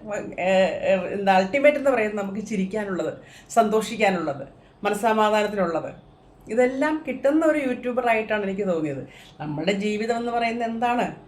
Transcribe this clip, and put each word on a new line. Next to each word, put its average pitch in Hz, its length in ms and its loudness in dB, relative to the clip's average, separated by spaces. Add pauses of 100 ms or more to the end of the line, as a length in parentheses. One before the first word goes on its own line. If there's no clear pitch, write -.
(400)
ഏ, 185 100 0 (400)
ഏ, 196 60 4
എന്താ, 190 380 0
അൾട്ടിമേറ്റ് 277 440 4
എന്ന് 269 120 2
പറയുന്നത് 214 340 0
നമുക്ക് 196 220 -8
ചിരിക്കാനുള്ളത്, 190 720 -4 (320)
സന്തോഷിക്കാനുള്ളത്, 202 1000 2 (340)
മനസ്സമാധാനത്തിനുള്ളത്, 208 1120 0 (560)
ഇതെല്ലാം 262 580 2
കിട്ടുന്ന 302 380 2
ഒരു 302 120 4
യൂട്യൂബർ 247 500 -2
ആയിട്ടാണ് 214 340 0
എനിക്ക് 190 260 -2
തോന്നിയത്. 151 400 -4 (320)
നമ്മുടെ 151 320 -2
ജീവിതം 214 440 -2
എന്ന് 240 160 -4
പറയുന്നത് 233 380 -2
എന്താണ്? 226 440 -2 (140)